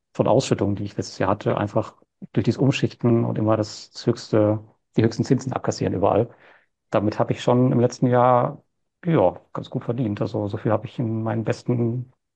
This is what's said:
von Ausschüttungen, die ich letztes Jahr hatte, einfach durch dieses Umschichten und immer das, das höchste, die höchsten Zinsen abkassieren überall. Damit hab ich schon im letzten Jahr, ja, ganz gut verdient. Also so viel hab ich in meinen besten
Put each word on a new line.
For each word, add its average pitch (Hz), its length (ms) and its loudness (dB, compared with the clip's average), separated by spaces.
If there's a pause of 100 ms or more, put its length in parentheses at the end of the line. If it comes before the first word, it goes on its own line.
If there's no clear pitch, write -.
(140)
von - 140 0
Ausschüttungen, 101 480 2
die 104 80 -6
ich - 140 -8
letztes - 220 -8
Jahr 95 100 2
hatte, 107 280 -2
einfach - 380 -4 (380)
durch - 100 0
dieses 117 160 0
Umschichten 120 640 2
und 117 140 -4
immer 110 180 2
das, - 360 -6
das - 160 -8
höchste, 107 520 2 (380)
die 110 60 4
höchsten 113 200 0
Zinsen 123 300 0
abkassieren 101 400 -4
überall. 98 360 2 (600)
Damit 104 300 0
hab - 100 0
ich - 140 -6
schon 123 280 4
im 120 80 2
letzten 123 280 0
Jahr, 123 560 2 (420)
ja, 120 340 2 (140)
ganz - 160 -10
gut - 140 -8
verdient. 113 380 -4
Also 107 260 -2
so 101 100 -6
viel 110 140 -2
hab 104 140 0
ich - 140 -10
in 110 240 -4
meinen 110 200 -4
besten 120 680 -2 (240)